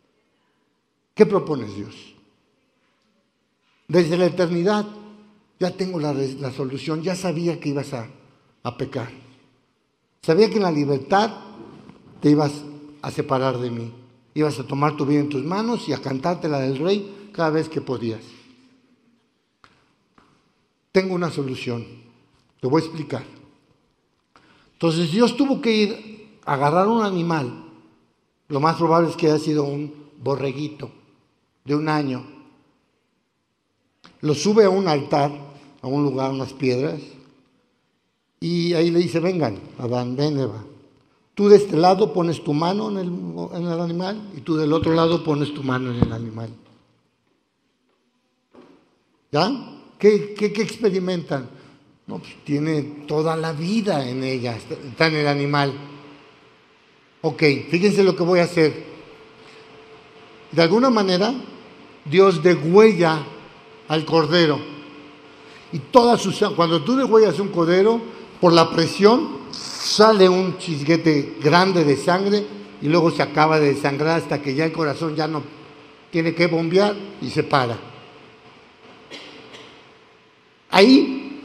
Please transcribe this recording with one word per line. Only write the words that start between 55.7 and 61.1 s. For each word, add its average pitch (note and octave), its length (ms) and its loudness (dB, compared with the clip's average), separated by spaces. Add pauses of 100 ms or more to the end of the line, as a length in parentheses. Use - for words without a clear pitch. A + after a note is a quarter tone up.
Ok, D#3 200 -2 (280)
fíjense G3 340 2
lo F#3 100 4
que F3+ 100 -4
voy F3 160 4
a F3 40 4
hacer. D#3 400 0 (1700)
De D#3 100 0
alguna G#3+ 280 4
manera, G3+ 440 2 (720)